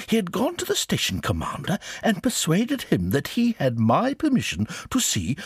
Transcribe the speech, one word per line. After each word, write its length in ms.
he 80
had 160
gone 240
to 100
the 100
station 460
commander 560
and 220
persuaded 600
him 280
that 180
he 300
had 180
my 380
permission 500
to 100
see 460